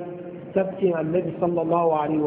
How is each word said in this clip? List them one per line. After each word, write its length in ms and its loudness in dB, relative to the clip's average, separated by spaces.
tafkin 400 2
Annabi 480 0
sallallahu 560 2
alaihi 300 0